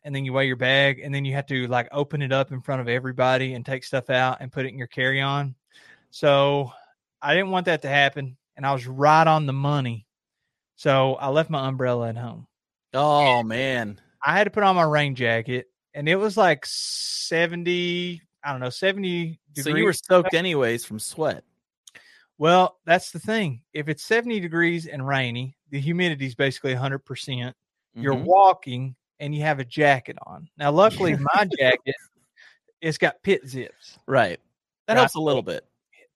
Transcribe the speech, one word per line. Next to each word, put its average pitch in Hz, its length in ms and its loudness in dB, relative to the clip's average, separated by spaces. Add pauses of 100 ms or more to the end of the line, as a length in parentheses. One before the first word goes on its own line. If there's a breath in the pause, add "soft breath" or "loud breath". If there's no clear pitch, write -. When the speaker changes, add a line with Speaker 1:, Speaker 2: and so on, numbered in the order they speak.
Speaker 1:
and 143 120 -10
then 135 100 -4
you 127 80 -4
weigh 135 140 0
your 127 100 -2
bag, 135 420 2
and 139 160 -8
then 139 100 -4
you 135 80 -4
have 143 140 -4
to, 127 200 -4
like, 123 240 -2
open 147 300 -4
it 135 100 -4
up 135 200 0
in 131 100 -8
front 131 200 -6
of 120 60 -8
everybody 127 680 0
and 123 100 -10
take 135 180 -6
stuff - 280 -4
out 127 300 0
and 131 100 -12
put 135 140 -6
it 131 40 -6
in 120 80 -14
your 123 100 -10
carry-on. 135 680 -2 (560 soft breath)
So, 143 600 2 (500 loud breath)
I 147 120 0
didn't 190 180 0
want 180 140 0
that 165 180 0
to 139 60 -6
happen, 139 480 0 (200)
and 139 80 -8
I 139 80 0
was 123 140 -4
right 147 400 6
on 156 200 4
the 131 60 -2
money. 135 540 -2 (680)
So, 135 400 2
I 135 140 -6
left 156 200 2
my 135 180 -4
umbrella 123 420 -2
at 113 80 -8
home. 117 300 -12 (460)
Speaker 2:
Oh, 139 500 4
man. 117 560 -4 (260)
Speaker 1:
I 160 120 2
had 208 80 4
to 196 60 -2
put 208 120 0
on 190 120 4
my 175 80 4
rain 147 320 0
jacket, 120 520 -2 (260)
and 147 160 -8
it 180 80 4
was, 202 200 -2
like, 175 280 4
seventy, 175 1600 -4 (220)
I 143 80 -6
don't 127 100 -8
know, 127 80 -6
seventy 180 720 -4 (140)
Speaker 2:
So 143 160 -6
you 156 160 0
were 180 80 2
Speaker 1:
degrees. - 140 -8
Speaker 2:
soaked 180 260 4
anyways 143 520 0
from 107 140 -10
sweat. 143 440 -6 (920 soft breath)
Speaker 1:
Well, 175 480 4
that's 175 260 2
the 170 80 -14
thing. 202 420 -4 (120)
If 147 160 -6
it's - 160 -6
seventy 233 340 0
degrees 170 480 -2
and 135 200 -8
rainy, 131 500 -4 (120)
the 139 100 -6
humidity 165 480 -2
is 123 80 -12
basically 135 380 -2
a 123 60 -4
hundred 135 200 -4
percent. 123 560 -10 (440)
You're 135 140 0
Speaker 2:
Mm-hmm. 135 120 -4
Speaker 1:
walking, 170 720 4 (240)
and 147 140 -8
you 147 80 -4
have 151 180 0
a 127 60 -8
jacket 135 520 0 (100)
on. - 300 -18
Now, 147 140 0
luckily, 175 440 4
Speaker 2:
<laughs> 143 200 0
Speaker 1:
my 208 100 4 (120)
jacket, 131 380 2 (840 soft breath)
it's 160 160 -2
got - 260 0
pit 170 240 0
zips. - 580 -14
Speaker 2:
Right. 107 340 2 (480)
That 226 80 0
Speaker 1:
Right. 247 40 6
Speaker 2:
helps 254 160 4
a 160 60 -6
little 143 220 0
bit. 78 220 -8 (500 soft breath)